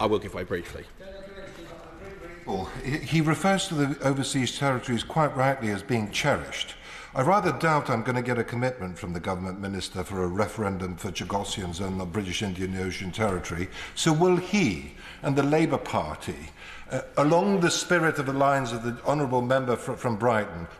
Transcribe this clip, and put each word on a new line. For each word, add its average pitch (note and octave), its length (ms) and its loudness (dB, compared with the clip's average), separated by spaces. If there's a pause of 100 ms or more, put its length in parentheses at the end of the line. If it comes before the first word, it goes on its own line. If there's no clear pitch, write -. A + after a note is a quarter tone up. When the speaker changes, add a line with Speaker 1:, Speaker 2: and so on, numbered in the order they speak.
Speaker 1:
I G#2+ 60 2
will G#2 140 4
give F#2+ 160 -10
way F#2 80 -4
briefly. F2 400 -6 (1600)
Speaker 2:
Well, F#2+ 240 -4 (140)
he, D3 160 -2
he D3 220 2
refers F#3 480 4
to E3+ 40 -4
the C#3+ 340 2
overseas C3+ 480 2
territories B2 480 0
quite C#3+ 320 0
rightly B2+ 340 2
as G2 120 -2
being G#2+ 300 0
cherished. - 640 0 (420)
I C3 40 2
rather F3+ 320 4
doubt D3+ 360 2
I'm A2+ 140 2
gonna B2 180 0
get A#2+ 180 0
a A2+ 40 2
commitment G2+ 560 -2
from F2 140 -6
the E2+ 80 -6
government F#2 400 -4
minister F#2+ 420 -6
for F#2+ 200 -2
a F2+ 40 2
referendum F#2+ 680 -2
for F#2+ 140 -6
Chagossians F#2 680 -4
and F#2+ 180 -4
the F#2+ 60 -4
British F#2 400 -4
Indian F#2 320 -2
Ocean F#2 340 -4
Territory. F2+ 600 -2 (260)
So - 160 4
will F3+ 240 6
he E3+ 600 0 (280)
and C#3+ 100 2
the C#3 80 4
Labour D3 360 4
Party, D2+ 720 -4 (420)
uh, C3+ 120 -4 (120)
along F3 460 4
the E3 100 6
spirit D#3+ 480 2
of C#3 60 -2
the C3+ 80 -2
lines C#3 400 4
of A#2 100 -6
the A#2+ 220 -4
honourable C3+ 360 2
member B2 360 2
fr-, - 160 -6
from A2+ 240 -2
Brighton, G2+ 500 2 (120)